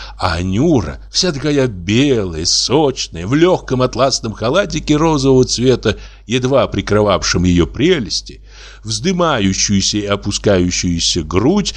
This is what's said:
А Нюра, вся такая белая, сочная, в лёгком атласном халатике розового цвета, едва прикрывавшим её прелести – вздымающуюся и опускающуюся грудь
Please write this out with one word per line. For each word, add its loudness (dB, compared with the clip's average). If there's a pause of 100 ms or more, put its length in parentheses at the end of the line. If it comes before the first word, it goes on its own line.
(200)
А -2
Нюра, 0 (120)
вся -2
такая 0
белая, 0
сочная, -2
в -2
лёгком 2
атласном 0
халатике 0
розового 4
цвета, 0 (300)
едва 0
прикрывавшим 0
её 4
прелести – -2 (420)
вздымающуюся 0
и -4
опускающуюся 0
грудь 0